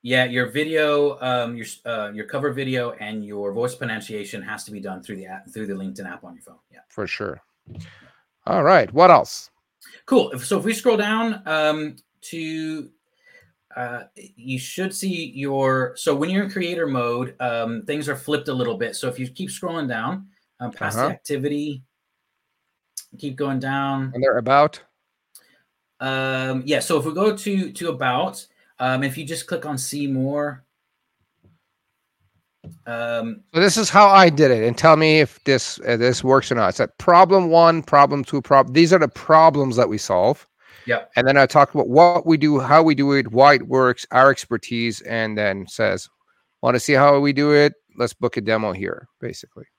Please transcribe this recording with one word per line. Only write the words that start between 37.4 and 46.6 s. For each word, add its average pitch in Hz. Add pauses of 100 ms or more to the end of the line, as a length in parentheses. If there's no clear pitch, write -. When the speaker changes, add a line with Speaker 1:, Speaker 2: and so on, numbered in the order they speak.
Speaker 2:
one, 165
problem 143
two, 143
prob-, 135
these 165
are 185
the 151
problems 147
that 113
we 104
solve. 101 (380)
Speaker 1:
Yep. 120
Speaker 2:
And 123
then 139
I 135
talk 143
about 139
what 175
we 160
do, 147
how 143
we 160
do 139
it, 131
why 139
it -
works, 127
our 131
expertise, 117
and 110
then 98
says, 101 (520)